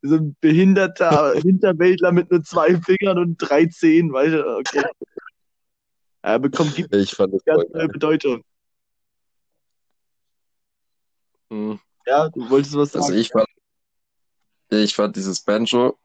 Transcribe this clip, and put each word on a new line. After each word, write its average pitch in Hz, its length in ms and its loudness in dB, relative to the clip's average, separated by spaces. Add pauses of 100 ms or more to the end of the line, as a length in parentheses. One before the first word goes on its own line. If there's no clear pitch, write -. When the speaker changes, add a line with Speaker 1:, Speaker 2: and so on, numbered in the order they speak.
Speaker 1:
so 147 140 0
ein 156 260 -2
behinderter 170 920 2
Speaker 2:
<laughs> - 20 -8
Speaker 1:
Hinterwäldler 180 760 2
mit 175 200 0
nur 170 120 2
zwei 175 380 0
Fingern 185 380 0
und 170 180 -2
drei 156 300 2
Zehen, 165 440 2
weißt 143 220 0
du? 135 240 -2
Okay. 139 260 -4 (1400)
Ja, 104 140 -2
bekommt, 143 380 -2
gibt - 160 -6
Speaker 2:
Ich 101 240 -2
fand 95 180 -2
das 95 120 -2
Speaker 1:
ganz 156 180 2
Speaker 2:
voll - 100 -4
Speaker 1:
neue 165 140 -4
Speaker 2:
geil. - 20 -4
Speaker 1:
Bedeutung. 151 540 -2 (3000)
Speaker 2:
Hm. 107 280 -8 (280)
Speaker 1:
Ja, 147 220 0
du 123 200 -12
wolltest 143 260 0
was 143 180 -2
Speaker 2:
Also - 200 -4
Speaker 1:
sagen? - 0 -
Speaker 2:
ich 113 180 -2
fand, 110 160 0 (1200)
ich 104 260 0
fand 104 200 -2
dieses 98 260 -6
Banjo 113 640 0